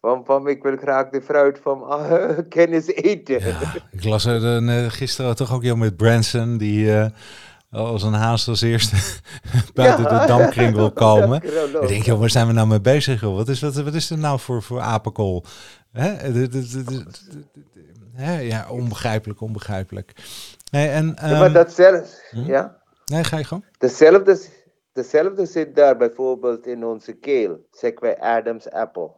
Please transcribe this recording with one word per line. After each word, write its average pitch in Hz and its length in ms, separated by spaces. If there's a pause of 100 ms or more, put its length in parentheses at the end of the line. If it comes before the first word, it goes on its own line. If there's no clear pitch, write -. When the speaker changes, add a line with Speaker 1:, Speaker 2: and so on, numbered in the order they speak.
Speaker 1:
Van, 123 240
van, 139 240
ik 139 140
wil 135 140
graag 135 340
de 131 120
fruit 139 360
van, 135 300
<laughs> - 20
eh, 160 480 (100)
kennis 165 380
eten. 170 600
Speaker 2:
Ja, 82 140 (300)
ik 92 140
las 107 200
er 117 200
een, 117 240
eh, 120 220
gisteren 123 460
toch 123 180
ook, 123 80
joh, 120 160
met 107 180
Branson, 117 640
die, 107 360
eh, 107 120 (640)
als 110 320
een 107 100
haas 113 360
als 110 140
eerste 110 340 (440)
<laughs> - 340
buiten 247 300
Speaker 1:
Ja. 226 160
Speaker 2:
de 285 60
damkring 120 480
wil 107 240
Speaker 1:
<laughs> 117 80
Speaker 2:
komen. 107 380
Speaker 1:
Ja, 151 360
Speaker 2:
Ik 131 80
denk, 107 160
joh, 117 140
waar 113 120
zijn 117 160
we 117 60
nou 110 160
mee 107 120
bezig, 131 400
joh? 104 160
Wat 113 120
is 135 120
dat, 147 140
wat 147 200
is 160 160
er 165 80
nou 147 200
voor, 120 240
voor 123 180
apenkool? 104 640 (480)
Hè? 139 400
De, 123 160
de, 123 200
de, 127 160
de, - 0
de, 127 200 (680)
de, 78 180 (220)
hè? 147 280
Ja, 113 300
onbegrijpelijk, 113 680
onbegrijpelijk. 101 720 (580)
Nee, 147 180
en, 156 180
Speaker 1:
Ja, 160 240
maar 151 140
Speaker 2:
ehm, 175 80
Speaker 1:
dat 170 200
zelf, 180 480 (100)
Speaker 2:
hm? 113 100
Speaker 1:
ja? 135 400 (240)
Speaker 2:
Nee, 156 200
ga 160 140
je 151 60
gang. 180 200 (140)
Speaker 1:
Dezelfde, 175 640 (520)
dezelfde 170 540
zit 156 300
daar 139 200
bijvoorbeeld 120 720
in 120 200
onze 113 260
keel, 110 580
zeggen - 320
wij 113 180
Adam's 113 500
apple. 90 480